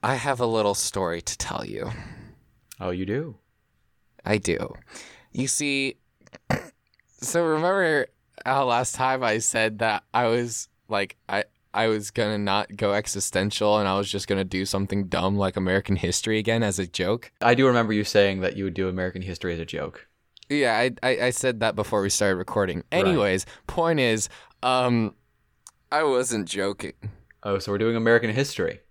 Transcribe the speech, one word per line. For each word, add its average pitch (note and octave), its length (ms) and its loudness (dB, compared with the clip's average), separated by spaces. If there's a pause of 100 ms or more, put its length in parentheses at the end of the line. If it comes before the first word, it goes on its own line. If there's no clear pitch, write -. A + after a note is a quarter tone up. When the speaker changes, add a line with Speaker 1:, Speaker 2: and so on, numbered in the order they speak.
Speaker 1:
I B2+ 140 0
have B2 240 -2
a B2 60 2
little G#2+ 280 2
story F2 480 -2
to - 160 -8
tell - 260 -6
you. - 260 -8 (880)
Speaker 2:
Oh, F#2 120 -4
you F#2 160 -4
do? B2+ 300 -6 (880)
Speaker 1:
I G#2 100 0
do. - 380 -2 (580)
You C3 160 -4
see, C#3 480 -2 (540)
<clears throat> - 40 4 (680)
so E3+ 200 0
remember E3 640 2 (360)
how C3+ 220 2
last B2 280 0
time C3 300 0
I A2 140 2
said A2 400 0
that A2 340 0
I A#2+ 140 4
was, A#2 420 0 (180)
like, G2+ 300 -2 (140)
I, G2+ 140 0 (280)
I A2 140 2
was G#2+ 240 0
gonna G#2+ 260 0
not G2+ 400 -2
go G2+ 160 0
existential G#2 840 0
and G2+ 100 2
I F#2+ 80 2
was G2+ 140 -2
just F#2+ 180 -4
gonna G2 160 0
do F#2+ 220 -2
something G2 400 -2
dumb F2+ 300 0
like G2 200 0
American F#2+ 400 0
history G2+ 420 0
again A2+ 240 0
as G2 160 0
a F#2+ 80 -2
joke? G2 540 -2
Speaker 2:
I A#2+ 140 6
do C3+ 120 4
remember A#2 280 2
you G#2 100 2
saying G2 360 4
that F#2 140 -2
you G2+ 100 -4
would F#2 100 -4
do F#2 160 -2
American F#2 320 -4
history F#2 320 -6
as E2 60 -6
a E2 40 -6
joke. D#2 440 -10 (420)
Speaker 1:
Yeah, C3+ 280 2
I, B2 120 2 (120)
I, B2 240 2
I B2+ 40 2
said B2 300 -2
that A2 140 2
before G#2 280 0
we G2 80 0
started G2 260 2
recording. F2+ 460 -2 (100)
Speaker 2:
Right. E3 140 2
Speaker 1:
Anyways, G2+ 400 2 (200)
point E3 320 0
is, A2+ 300 0 (340)
um, B2 520 2 (760)
I D3+ 120 2
wasn't B2 440 2
joking. F#2+ 460 -4 (500)
Speaker 2:
Oh, G2+ 160 0
so G2+ 140 -4
we're G2+ 60 0
doing A2+ 180 2
American A#2 320 4
history. A2 520 -2 (100)